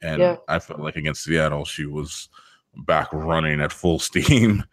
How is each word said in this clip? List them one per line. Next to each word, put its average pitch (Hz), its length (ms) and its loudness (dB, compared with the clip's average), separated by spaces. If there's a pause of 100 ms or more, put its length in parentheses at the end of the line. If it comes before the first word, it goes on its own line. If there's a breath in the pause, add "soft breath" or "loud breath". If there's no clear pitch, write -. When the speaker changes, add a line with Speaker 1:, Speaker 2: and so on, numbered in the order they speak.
Speaker 1:
And 82 200 -2
Speaker 2:
Yeah. 175 160 2 (100)
Speaker 1:
I 82 120 0
felt 78 220 -12
like 78 160 -6
against 76 260 -4
Seattle, 78 420 0
she - 200 -8
was 73 440 -10 (500 soft breath)
back 78 340 2
running 78 480 0
at 73 100 0
full 82 280 0
<laughs> - 0 -
steam, 107 720 4